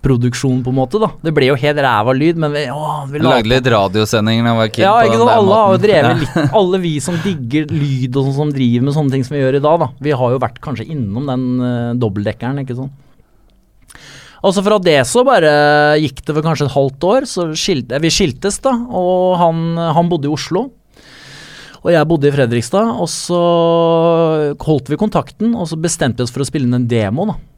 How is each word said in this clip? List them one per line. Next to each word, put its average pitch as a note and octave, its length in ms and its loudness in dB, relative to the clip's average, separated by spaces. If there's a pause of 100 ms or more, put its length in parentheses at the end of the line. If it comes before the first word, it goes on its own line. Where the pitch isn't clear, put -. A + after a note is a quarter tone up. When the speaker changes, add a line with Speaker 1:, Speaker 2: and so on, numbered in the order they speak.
Speaker 1:
produksjon B2+ 600 0
på B2+ 80 -4
en - 20 -2
måte C3 240 -2
da. G#3+ 140 -2 (100)
Det D#3+ 100 -2
ble C3+ 140 2
jo C#3+ 80 2
helt D3 240 -2
ræva B2 320 2
lyd, D#3 240 2
men D3+ 160 -2
vi, D3 160 -4
åh, D3 400 -8
vi C#3+ 160 -8
la C3+ 140 4
Speaker 2:
Lagde A2+ 160 2
litt B2+ 180 2
radiosendinger G#2+ 720 2
når A#2 80 2
jeg A2+ 80 0
var A2 160 0
kid - 80 2
Speaker 1:
Ja, F#3+ 80 4
Speaker 2:
på A3+ 160 4
Speaker 1:
ikke A3+ 80 2
Speaker 2:
den A3+ 80 2
Speaker 1:
sant? B3 80 4
Speaker 2:
der A#3 60 4
Speaker 1:
Alle G3+ 180 4
har G#3 160 4
jo F#3 60 4
Speaker 2:
måten. F#3+ 100 2
Speaker 1:
drevet D3 240 4
Speaker 2:
Ja. C#3+ 80 0 (240)
Speaker 1:
litt, C#3+ 160 0
alle F#3 220 0
vi E3 180 -2
som F3 240 -6
digger D3+ 480 -4
lyd C3+ 460 -2
og C3+ 100 0
sånn C3+ 80 -2
som D3+ 160 -2
driver B2 320 2
med C#3 160 0
sånne C#3 160 0
ting C3+ 80 -2
som C#3+ 140 -6
vi C3+ 80 0
gjør C3 100 2
i C#3 80 0
dag D#3+ 160 2
da. D3 80 0 (140)
Vi D3 100 -2
har B2+ 240 0
jo C3 80 -2
vært - 160 -6
kanskje B2 320 -8
innom B2+ 400 -4
den, B2+ 160 -2 (160)
eh, A#2+ 320 -2
dobbeltdekkeren, A#2 720 -4
ikke B2 80 -8
sant? C3+ 160 -10 (1500)
Og F#3+ 80 2
så F#3 100 0
fra G#3 160 2
det F3 200 2 (100)
så B3 160 2
bare D3 800 4
gikk C#3+ 220 -6
det D#3 100 -4
vel D3+ 80 -2
kanskje D#3 220 0
et C3+ 100 -4
halvt C#3 320 0
år, B3 160 2
så F3 220 -4 (100)
skilte, C3 460 -4
vi E3 100 2
skiltes F#3+ 480 -2
da, C4+ 120 0 (200)
og F#3 480 0
han, E3 380 0
han E3+ 340 0
bodde C#3+ 160 -2
i D3+ 60 -2
Oslo, E3+ 320 -4 (1120)
og - 100 -4
jeg D#3 200 4
bodde D3 180 2
i C#3 40 4
Fredrikstad, C#3 680 0
og E3+ 80 -2
så F3 320 -4 (1200)
holdt D3 320 -2
vi D3+ 80 -2
kontakten, A3 560 -2
og F3+ 160 -6
så D#3+ 80 -6
bestemte D#3+ 400 -2
vi B2+ 80 -2
oss - 80 -8
for C#3 80 -4
å C3 60 -4
spille C#3+ 180 -2
inn B2 80 0
en B2 160 0
demo A#2 340 0
da. G#3+ 120 -4 (200)